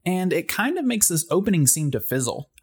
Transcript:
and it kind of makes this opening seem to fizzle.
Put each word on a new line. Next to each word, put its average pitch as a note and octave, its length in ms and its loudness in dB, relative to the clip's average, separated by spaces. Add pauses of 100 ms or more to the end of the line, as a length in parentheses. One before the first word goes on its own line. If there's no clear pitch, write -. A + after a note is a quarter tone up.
and F#3 280 0
it E3 140 -2
kind C#4 320 -2
of D4+ 60 -4
makes A#3 240 2
this E3 200 0
opening F3+ 380 2
seem D3+ 240 0
to A#2+ 80 -2
fizzle. C3 520 -4 (120)